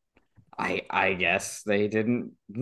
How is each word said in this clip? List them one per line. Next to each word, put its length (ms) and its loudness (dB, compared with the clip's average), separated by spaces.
I, 320 -4
I 240 2
guess 500 0
they 240 2
didn't, 460 0